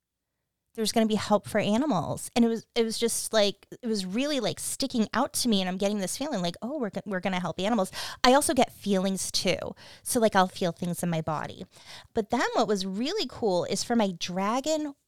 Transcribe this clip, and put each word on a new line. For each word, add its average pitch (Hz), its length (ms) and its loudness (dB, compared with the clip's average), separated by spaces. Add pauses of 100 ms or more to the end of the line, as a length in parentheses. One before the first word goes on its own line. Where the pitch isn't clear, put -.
(760)
There's 220 160 0
gonna 226 160 4
be 214 80 0
help 208 340 2
for 220 100 0
animals. 214 760 0
And 233 100 6
it 226 40 4
was, 226 260 -4
it 233 100 2
was 220 140 -2
just, - 340 -2
like, 202 340 2 (160)
it 254 40 -8
was 214 180 0
really, 254 360 -2
like, 190 180 -2
sticking 254 560 -2
out 247 200 0
to - 140 0
me, 202 120 4
and 185 80 -2
I'm 185 80 -2
getting 208 220 0
this 185 180 -2
feeling 269 260 -4
like, 175 180 -2
"Oh, 277 180 -6
we're 220 120 -4
go-, 190 160 -8
we're 190 140 -4
gonna 185 200 -2
help 175 200 -4
animals." 196 320 0 (320)
I 254 100 8
also 294 200 4
get 247 180 2
feelings 190 580 -2
too. - 280 0 (440)
So, - 180 -2
like, 220 160 4
I'll 185 120 6
feel 180 240 -2
things 175 320 -6
in 175 60 0
my 165 100 0
body. - 460 -6 (480)
But 214 160 -2
then 285 240 2
what 269 140 4
was 196 180 0
really 269 420 -4
cool 180 360 0
is - 200 -2
for 240 120 -2
my 202 220 2
Dragon 269 760 -2 (140)